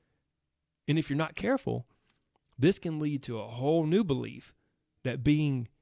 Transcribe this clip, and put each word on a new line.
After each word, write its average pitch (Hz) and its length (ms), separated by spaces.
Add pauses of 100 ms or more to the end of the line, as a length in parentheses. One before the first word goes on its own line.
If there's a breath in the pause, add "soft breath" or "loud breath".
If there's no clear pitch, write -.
(880)
And 151 100
if - 120
you're 143 80
not 156 180
careful, 190 500 (720)
this 160 200
can 160 200
lead 151 260
to 117 140
a 107 100
whole 143 360
new 170 180
belief 123 520 (500)
that 127 180
being 143 460 (140)